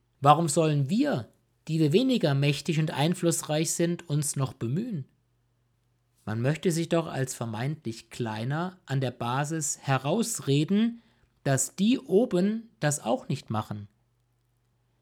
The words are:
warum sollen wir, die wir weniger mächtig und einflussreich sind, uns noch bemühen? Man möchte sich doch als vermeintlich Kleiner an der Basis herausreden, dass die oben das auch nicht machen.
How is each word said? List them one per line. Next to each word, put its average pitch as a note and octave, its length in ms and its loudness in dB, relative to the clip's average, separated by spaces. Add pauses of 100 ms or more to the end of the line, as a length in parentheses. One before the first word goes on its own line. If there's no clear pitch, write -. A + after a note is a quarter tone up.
(200)
warum D3+ 300 6
sollen D3 400 2
wir, A3 420 0 (380)
die D#3+ 100 0
wir D3+ 140 4
weniger A3+ 400 4
mächtig C#3+ 460 0
und D#3 120 0
einflussreich D#3+ 800 0
sind, E3+ 380 -2
uns D3 260 -2
noch C3+ 160 -2
bemühen? D#3 540 -4 (1200)
Man A2 160 -4
möchte D#3 300 0
sich E3 180 -2
doch E3 180 0
als C3+ 280 -4
vermeintlich A#2 760 -8
Kleiner C3 760 -6
an C3+ 140 -2
der B2+ 120 -2
Basis C#3+ 680 -4
herausreden, F3 1200 0 (400)
dass C3+ 320 0
die A3+ 240 2
oben G#3 720 0 (100)
das D3 200 0
auch - 300 -2
nicht - 200 -6
machen. G#2 380 -6 (1160)